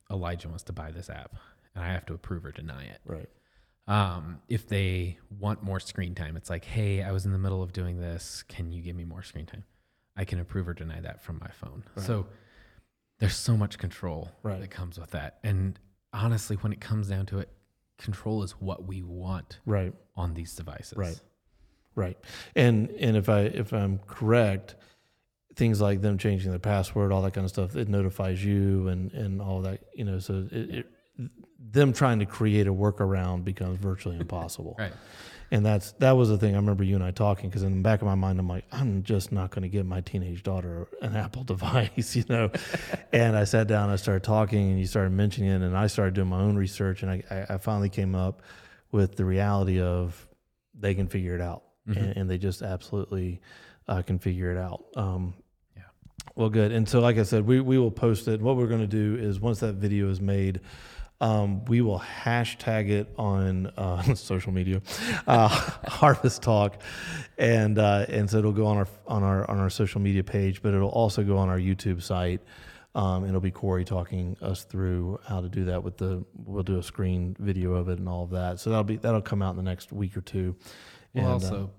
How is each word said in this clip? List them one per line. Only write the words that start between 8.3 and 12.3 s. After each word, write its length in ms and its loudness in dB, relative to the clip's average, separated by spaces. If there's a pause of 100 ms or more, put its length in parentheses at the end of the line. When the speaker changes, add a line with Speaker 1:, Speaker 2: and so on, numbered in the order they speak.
Speaker 1:
Can 280 -10
you 100 -10
give 140 -10
me 80 -10
more 200 -12
screen 220 -14
time?" 200 -16 (500)
I 100 -4
can 140 -6
approve 280 -6
or 60 -6
deny 280 -10
that 200 -14
from 180 -12
my 100 -16
phone. 340 -16 (120)
Speaker 2:
Right. 100 -8
Speaker 1:
So 220 -4 (920)